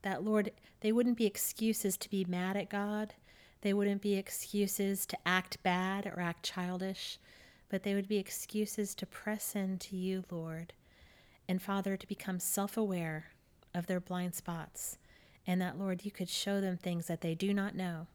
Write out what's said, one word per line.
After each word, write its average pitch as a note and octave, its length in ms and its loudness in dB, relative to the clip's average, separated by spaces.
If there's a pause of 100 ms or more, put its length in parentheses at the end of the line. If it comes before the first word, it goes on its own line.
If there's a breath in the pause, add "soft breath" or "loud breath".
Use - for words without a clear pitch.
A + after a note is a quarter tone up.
That, F#3 220 -2
Lord, G#3+ 280 4 (280 loud breath)
they G#3+ 120 4
wouldn't A#3+ 260 6
be A3+ 80 6
excuses G#3 720 2
to - 120 -8
be F#3+ 140 2
mad F3+ 320 0
at G3 140 -2
God. G#3 440 -2 (480 loud breath)
They G3 120 4
wouldn't G3+ 280 4
be G3+ 120 4
excuses G3 920 0
to - 200 -6
act F#3 360 2
bad F#3+ 440 2
or F3+ 140 -4
act E3+ 240 -2
childish, F#3 760 -4 (500 loud breath)
but F#3+ 140 0
they G3+ 120 2
would G3 140 0
be G#3 100 2
excuses G#3 760 -2
to F3+ 100 -6
press - 500 -6
into F#3+ 400 -2
you, F#3 340 -2
Lord. E3 420 -6 (760 loud breath)
And F#3 120 2
Father, G3 360 0
to F#3 100 -10
become - 320 -6
self-aware F3+ 880 0 (480)
of F3 120 0
their F3+ 140 0
blind F3+ 340 -4
spots, - 640 -8 (480 loud breath)
and F3+ 140 4
that, E3+ 180 -2
Lord, F#3+ 260 -2
you G#3 60 -2
could F3+ 180 -4
show G3 320 0
them F#3 160 0
things F3 300 -2
that E3 140 -2
they E3 140 0
do G3 180 2
not G3+ 220 0
know F3 400 -4